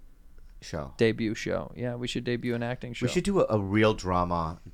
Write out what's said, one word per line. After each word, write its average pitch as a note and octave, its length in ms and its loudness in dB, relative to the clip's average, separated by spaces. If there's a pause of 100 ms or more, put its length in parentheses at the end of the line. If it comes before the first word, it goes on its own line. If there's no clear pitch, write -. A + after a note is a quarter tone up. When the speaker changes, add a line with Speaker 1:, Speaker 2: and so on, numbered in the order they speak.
(600)
Speaker 1:
Show. C#2+ 360 -8
Speaker 2:
debut A2+ 380 2
show. F#2 400 -4
Yeah, A#2+ 200 -6
we B2 120 -6
should B2 180 -4
debut A#2+ 280 -2
an A#2 100 -2
acting B2 300 -6
show. B2 120 -4
Speaker 1:
We B2 60 2
should F3 120 2
do G3 180 4
a, - 80 6
a A2 100 4
real G#2+ 340 6
drama, F2 680 0 (140)